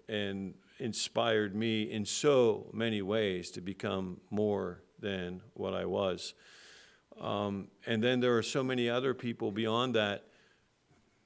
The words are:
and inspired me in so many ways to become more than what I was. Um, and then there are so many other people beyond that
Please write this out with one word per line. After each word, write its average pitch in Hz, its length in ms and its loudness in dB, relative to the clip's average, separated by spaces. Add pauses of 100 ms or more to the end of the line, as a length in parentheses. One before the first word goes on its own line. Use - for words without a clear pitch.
(100)
and 98 420 -4 (260)
inspired 110 760 0
me 110 300 0
in 107 200 -4
so 120 720 4
many 110 260 0
ways 95 520 0
to 92 100 -10
become 95 640 -4
more 98 540 -2 (160)
than 92 420 -4 (140)
what 98 180 -4
I 92 140 -2
was. 92 480 -2 (840)
Um, 101 500 -4 (180)
and 110 180 0
then 123 160 4
there 123 160 4
are 110 60 2
so 135 200 -2
many 127 280 0
other 127 240 0
people 113 360 -4
beyond 113 440 2
that 101 320 2 (1000)